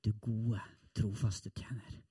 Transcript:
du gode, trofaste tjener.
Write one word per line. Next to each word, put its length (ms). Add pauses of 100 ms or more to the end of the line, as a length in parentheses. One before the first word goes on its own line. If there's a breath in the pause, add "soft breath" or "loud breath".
du 80 (100)
gode, 400 (360)
trofaste 580
tjener. 560